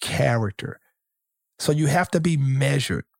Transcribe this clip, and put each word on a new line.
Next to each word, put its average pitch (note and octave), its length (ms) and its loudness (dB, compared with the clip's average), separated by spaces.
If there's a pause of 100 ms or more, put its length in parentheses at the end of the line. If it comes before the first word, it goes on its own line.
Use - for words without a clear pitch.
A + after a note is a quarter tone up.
character. A#2+ 800 -2 (800)
So - 100 0
you D3+ 160 2
have F3 240 2
to F3 100 2
be E3 160 2
measured, C3+ 680 0 (160)